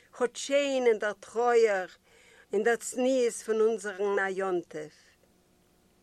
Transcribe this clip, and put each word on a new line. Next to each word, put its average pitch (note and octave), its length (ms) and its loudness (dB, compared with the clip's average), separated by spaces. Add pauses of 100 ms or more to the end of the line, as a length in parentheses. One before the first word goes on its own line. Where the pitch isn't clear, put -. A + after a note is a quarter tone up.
(140)
האט A#3+ 220 -4
שיין C#4 520 0
אין A3 120 4
דער G#3 140 -4
טרויער, A3+ 720 2 (680)
אין G#3 100 0
דער A#3 120 2
צניעות B3+ 580 0
פון A3 280 -2
אונזערן G3+ 680 0
יום F#3+ 320 -2
טוב. D#3+ 200 -12 (1200)